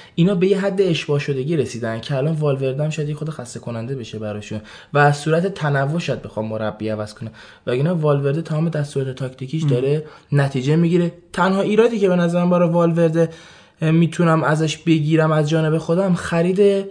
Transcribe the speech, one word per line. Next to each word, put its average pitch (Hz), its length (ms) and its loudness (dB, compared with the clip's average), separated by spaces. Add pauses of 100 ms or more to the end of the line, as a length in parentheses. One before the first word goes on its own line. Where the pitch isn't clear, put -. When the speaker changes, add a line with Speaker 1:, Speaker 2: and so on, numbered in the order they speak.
(160)
Speaker 1:
اینا 185 200 4
به 180 120 2
یه 196 120 2
حد 196 220 0
اشباع 156 380 0
شدگی 143 380 -2
رسیدن 113 420 -4
که 139 160 -6
الان 143 180 0
والورده 139 500 -2
هم 156 60 0
شاید 151 200 -4
یه 151 60 -6
خود 151 140 -6
خسته 120 300 -12
کننده 117 360 -8
بشه 113 240 -10
براشون 107 420 -8 (320)
و 143 40 0
از 143 200 4
صورت 170 360 -2
تنوع 147 460 -2
شاید 135 220 -6
بخوام 110 260 -8
مربی 107 420 -6
عوض 107 240 -6
کنه، 110 180 -14 (360)
وگرنه 131 240 0
والورده 143 500 0
تمام 160 280 -2
دستورات 143 460 -4
تاکتیکیش 131 480 -8
Speaker 2:
ام. 147 60 2
Speaker 1:
داره 139 360 0 (260)
نتیجه 139 440 2
می‌گیره. 170 360 2 (220)
تنها 190 280 2
ایرادی 214 380 2
که 190 100 4
به 180 60 2
نظرم 175 340 2
برای 175 200 4
والورده 165 600 2 (520)
می‌تونم 160 640 2
ازش 151 340 0
بگیرم 156 540 2
از 151 180 2
جانب 156 280 2
خودم 175 360 0
خرید 190 760 2